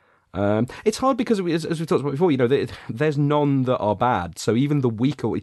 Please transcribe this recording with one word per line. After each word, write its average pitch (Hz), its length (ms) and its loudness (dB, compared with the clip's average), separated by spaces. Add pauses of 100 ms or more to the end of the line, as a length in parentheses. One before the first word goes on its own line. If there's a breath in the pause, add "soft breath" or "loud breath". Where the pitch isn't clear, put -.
(320 soft breath)
Um, 104 340 0 (180 loud breath)
it's - 140 0
hard 262 180 0
because, 226 260 0
we, 170 100 -2
as, 165 120 -2
as 160 160 -4
we 160 60 -4
talked 151 160 0
about 139 100 -4
before, 165 180 2
you 131 60 4
know, 123 100 2
th-, 117 240 0 (180 loud breath)
there's 143 300 -2
none 143 460 2
that 123 140 0
are 123 180 0
bad. 101 420 -2
So 110 160 0
even 143 260 2
the 127 80 0
weaker, 117 440 -2 (100)